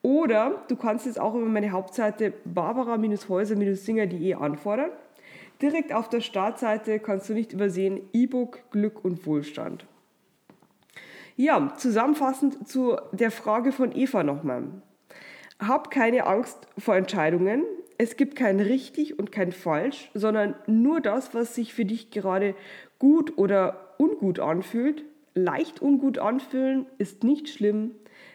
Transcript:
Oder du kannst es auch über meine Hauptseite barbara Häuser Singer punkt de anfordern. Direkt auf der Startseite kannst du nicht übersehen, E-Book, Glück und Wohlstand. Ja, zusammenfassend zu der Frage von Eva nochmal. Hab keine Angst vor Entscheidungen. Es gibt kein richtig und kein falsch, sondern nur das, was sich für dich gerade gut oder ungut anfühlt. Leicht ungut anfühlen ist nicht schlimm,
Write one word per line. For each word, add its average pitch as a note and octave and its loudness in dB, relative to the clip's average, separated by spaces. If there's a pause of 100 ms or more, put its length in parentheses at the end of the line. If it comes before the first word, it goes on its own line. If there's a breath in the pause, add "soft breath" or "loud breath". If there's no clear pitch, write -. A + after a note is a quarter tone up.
Oder C4+ 2
du B3+ 0
kannst A#3 -2
es A#3 -6
auch G#3+ -2
über A#3 -2
meine G#3+ 0
Hauptseite G#3+ -2 (120)
barbara A3+ -2 (300)
Häuser G3+ 0 (180)
Singer A3 -2
punkt F3 -6
de F#3 0
anfordern. G#3 -2 (680 loud breath)
Direkt D4+ 0
auf A3 -2
der A#3 -2
Startseite G#3+ -2
kannst G3+ -4
du G#3+ -4
nicht A3 -4
übersehen, F#3+ -2 (120)
E-Book, B3 0
Glück G#3 -2
und F3+ -4
Wohlstand. - -4 (1500 loud breath)
Ja, C#4 4
zusammenfassend C4 2
zu B3+ 0 (160)
der A3+ 2
Frage A#3 0
von B3+ 0
Eva A#3+ 2
nochmal. C#3+ -2 (920 loud breath)
Hab C4 0
keine A#3+ 2
Angst - -2 (120)
vor G3+ 2
Entscheidungen. F#3 2 (340)
Es A3+ 0
gibt C#4 0
kein G3+ 2
richtig C4 -2
und G3+ -6
kein F3+ -2
falsch, F3 -4
sondern G#3+ 0 (120)
nur B3 4
das, A#3+ -2
was A#3 -2
sich A3+ -6
für A3+ -2
dich A3 -6
gerade G3 0 (440 loud breath)
gut D#4 6
oder G3 2
ungut C#4+ 2
anfühlt. A#3 -2 (300)
Leicht F3+ -2
ungut C4+ 2
anfühlen C4 0 (120)
ist - -4
nicht D4 2
schlimm, G#3+ 0 (420 loud breath)